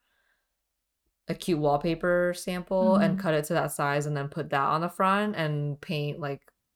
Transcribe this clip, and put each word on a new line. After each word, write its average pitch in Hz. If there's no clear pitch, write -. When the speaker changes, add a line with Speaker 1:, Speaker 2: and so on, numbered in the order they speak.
Speaker 1:
a 165
cute 170
wallpaper 170
sample, 185
and 202
Speaker 2:
Mm-hmm. 190
Speaker 1:
cut 160
it 151
to -
that 151
size 147
and 147
then 143
put 151
that 143
on 151
the 175
front 202
and 147
paint, 147
like, 143